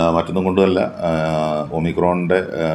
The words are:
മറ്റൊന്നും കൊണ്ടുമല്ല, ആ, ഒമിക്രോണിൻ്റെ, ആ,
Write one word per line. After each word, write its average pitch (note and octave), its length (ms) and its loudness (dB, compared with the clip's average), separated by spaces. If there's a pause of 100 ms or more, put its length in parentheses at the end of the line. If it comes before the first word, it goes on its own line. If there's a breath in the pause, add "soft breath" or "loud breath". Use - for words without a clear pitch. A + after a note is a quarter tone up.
(160)
മറ്റൊന്നും F2 320 0
കൊണ്ടുമല്ല, F#2+ 320 2 (280)
ആ, E2 40 0 (680)
ഒമിക്രോണിൻ്റെ, F2 600 0 (240)
ആ, - 120 0